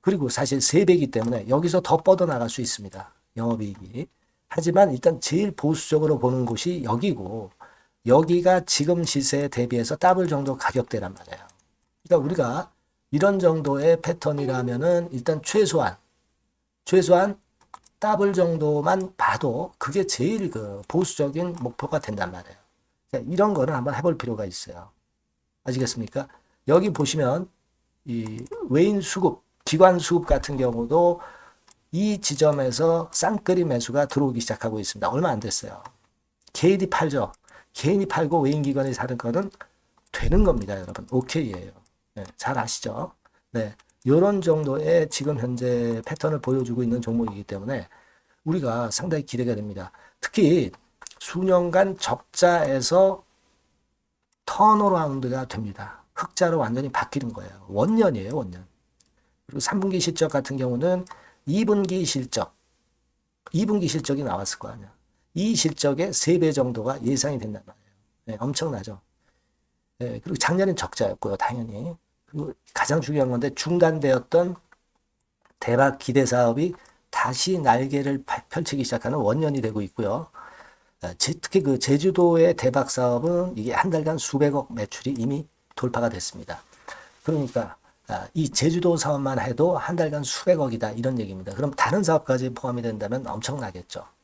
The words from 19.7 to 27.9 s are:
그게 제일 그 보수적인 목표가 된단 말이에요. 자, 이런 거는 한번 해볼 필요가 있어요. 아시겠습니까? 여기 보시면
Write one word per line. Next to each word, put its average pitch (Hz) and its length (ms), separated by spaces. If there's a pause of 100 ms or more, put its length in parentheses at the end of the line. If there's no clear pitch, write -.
그게 185 300
제일 196 420
그 104 380
보수적인 170 720
목표가 127 400
된단 98 320
말이에요. 90 260 (540)
자, 131 160
이런 196 260
거는 156 220
한번 135 180
해볼 160 240
필요가 110 280
있어요. 87 440 (760)
아시겠습니까? 127 600 (400)
여기 185 240
보시면 151 580 (560)